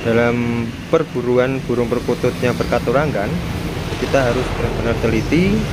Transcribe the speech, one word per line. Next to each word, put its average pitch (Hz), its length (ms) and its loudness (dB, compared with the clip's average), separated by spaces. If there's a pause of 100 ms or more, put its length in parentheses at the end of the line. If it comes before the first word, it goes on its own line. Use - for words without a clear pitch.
dalam 120 640 2 (240)
perburuan 123 720 2
burung 120 240 0
perkutut 120 560 0
yang 120 80 2
berkaturangan, 120 800 0 (640)
kita 127 320 2
harus 123 160 0 (120)
benar-benar 113 440 -2
teliti 143 560 2 (160)